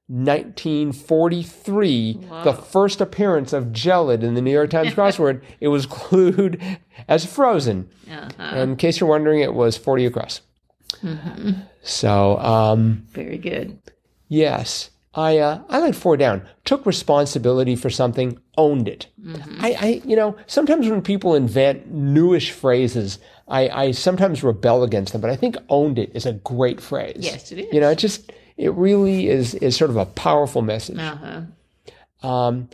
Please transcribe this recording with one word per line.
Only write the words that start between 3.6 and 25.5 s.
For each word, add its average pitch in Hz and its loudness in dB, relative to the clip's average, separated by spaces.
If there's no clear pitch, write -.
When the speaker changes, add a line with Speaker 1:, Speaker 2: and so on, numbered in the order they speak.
Speaker 1:
gelid 123 2
in 117 0
the 123 0
New 131 0
York 147 2
Times 160 0
Speaker 2:
<laughs> - -
Speaker 1:
crossword. 170 0
It 147 -2
was 143 0
clued 185 0
as 160 2
frozen. 139 0
Speaker 2:
Uh-huh. 151 -14
Speaker 1:
And 110 -4
in 127 -8
case 170 0
you're 170 2
wondering, 151 4
it 139 0
was 117 2
forty 127 0
across. - -6
Speaker 2:
Mm-hmm. 170 -6
Speaker 1:
So, 101 2
um, 110 2
Speaker 2:
Very - -10
good. - -10
Speaker 1:
yes. 147 -2
I, 156 2
uh, 151 0
I 254 -2
like 294 2
four 160 2
down. 110 2
Took 277 0
responsibility 131 2
for 123 -4
something, 123 -2
owned 143 2
it. - -12
Speaker 2:
Mm-hmm. 160 -14
Speaker 1:
I, 233 0
I, 220 0
you 226 2
know, 214 2
sometimes 294 2
when 208 0
people 190 0
invent 135 2
newish 151 4
phrases, 120 0
I, 131 0
I 135 -2
sometimes 180 0
rebel 123 4
against 101 -2
them, 107 -4
but 113 -2
I 135 -2
think 240 -2